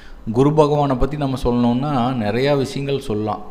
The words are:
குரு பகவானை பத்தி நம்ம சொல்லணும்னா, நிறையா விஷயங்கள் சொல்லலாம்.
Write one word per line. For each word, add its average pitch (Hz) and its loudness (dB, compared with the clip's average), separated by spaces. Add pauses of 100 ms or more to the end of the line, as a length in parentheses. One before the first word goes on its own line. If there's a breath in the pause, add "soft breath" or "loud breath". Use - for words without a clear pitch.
(320 loud breath)
குரு 139 4
பகவானை 147 4
பத்தி 135 0
நம்ம 135 -2
சொல்லணும்னா, 123 0
நிறையா 131 2
விஷயங்கள் 139 -2
சொல்லலாம். 107 -4